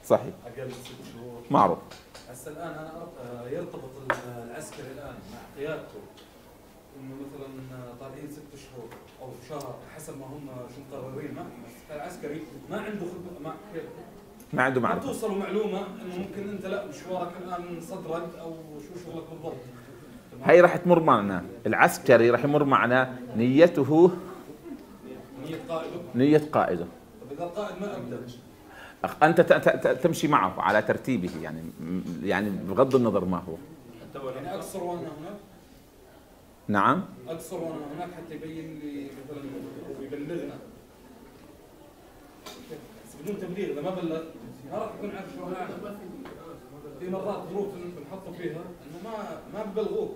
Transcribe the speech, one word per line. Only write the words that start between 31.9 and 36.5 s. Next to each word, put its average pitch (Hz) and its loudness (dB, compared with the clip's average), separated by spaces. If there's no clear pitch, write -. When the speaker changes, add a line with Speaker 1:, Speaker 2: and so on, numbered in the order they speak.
Speaker 1:
يعني 98 2
بغض 98 2
النظر 101 6
ما 92 0
هو. 85 -6
Speaker 2:
يعني 180 -8
أقصر 185 -8
وأنا 175 -4
هناك؟ 165 -10